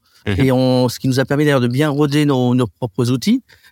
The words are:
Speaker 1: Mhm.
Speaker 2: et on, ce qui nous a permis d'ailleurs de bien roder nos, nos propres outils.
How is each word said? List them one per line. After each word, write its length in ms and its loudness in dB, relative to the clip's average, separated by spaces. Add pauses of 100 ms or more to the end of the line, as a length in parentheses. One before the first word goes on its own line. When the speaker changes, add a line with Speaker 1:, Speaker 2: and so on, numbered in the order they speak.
(280)
Speaker 1:
Mhm. 180 0
Speaker 2:
et 60 2
on, 380 2
ce 100 -10
qui 80 -4
nous 120 0
a 60 0
permis 200 -2
d'ailleurs 160 2
de 60 0
bien 220 0
roder 360 0
nos, 280 2
nos 140 0
propres 440 -4
outils. 320 0 (280)